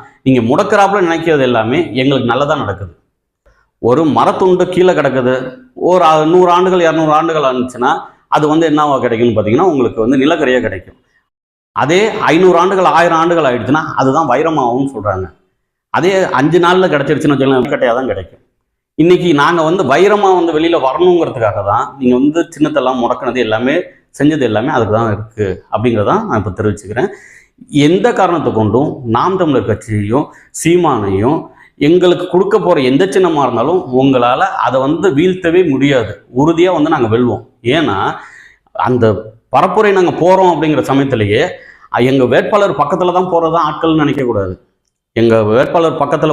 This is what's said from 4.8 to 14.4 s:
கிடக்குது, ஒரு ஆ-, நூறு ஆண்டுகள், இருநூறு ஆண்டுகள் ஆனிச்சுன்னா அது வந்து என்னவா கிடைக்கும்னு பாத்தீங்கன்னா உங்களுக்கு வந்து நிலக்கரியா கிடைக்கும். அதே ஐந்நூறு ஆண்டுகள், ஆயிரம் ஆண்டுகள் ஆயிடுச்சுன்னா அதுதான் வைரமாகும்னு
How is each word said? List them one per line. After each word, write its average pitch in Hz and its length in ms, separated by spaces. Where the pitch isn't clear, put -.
கிடக்குது, 131 400
ஒரு 175 180
ஆ-, 156 280
நூறு 180 180
ஆண்டுகள், 180 340
இருநூறு 156 300
ஆண்டுகள் 160 340
ஆனிச்சுன்னா 123 420
அது 151 200
வந்து 160 200
என்னவா 151 320
கிடைக்கும்னு 117 380
பாத்தீங்கன்னா 113 340
உங்களுக்கு 117 300
வந்து 127 160
நிலக்கரியா 135 440
கிடைக்கும். 98 360
அதே 151 260
ஐந்நூறு 175 280
ஆண்டுகள், 185 280
ஆயிரம் 165 240
ஆண்டுகள் 165 280
ஆயிடுச்சுன்னா 123 340
அதுதான் 135 360
வைரமாகும்னு 135 600